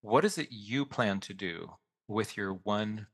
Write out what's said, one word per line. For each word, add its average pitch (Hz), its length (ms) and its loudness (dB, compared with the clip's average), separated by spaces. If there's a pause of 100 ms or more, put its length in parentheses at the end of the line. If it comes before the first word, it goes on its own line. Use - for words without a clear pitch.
what 117 220 6
is 202 140 2
it 156 140 -4
you 113 340 -2
plan 104 360 2
to - 120 -10
do 85 380 -6 (360)
with 104 300 0
your 98 160 -2
one 104 600 -2